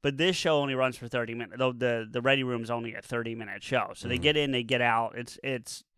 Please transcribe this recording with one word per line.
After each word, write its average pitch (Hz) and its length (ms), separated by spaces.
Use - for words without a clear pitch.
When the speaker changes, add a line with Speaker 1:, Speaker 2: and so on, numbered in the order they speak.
Speaker 1:
but 143 140
this 175 180
show 160 240
only 139 160
runs 127 220
for 120 100
thirty 117 260
minutes. 113 240
Though 127 160
the, 120 340
the 120 140
Ready 135 220
Room's 120 260
only 117 240
a - 80
thirty-minute 113 640
show, 120 320
so - 120
they 123 100
Speaker 2:
Mm-hmm. 123 40
Speaker 1:
get 151 160
in, 143 140
they 123 100
get 120 200
out. 117 360
It's, 120 260
it's, 127 400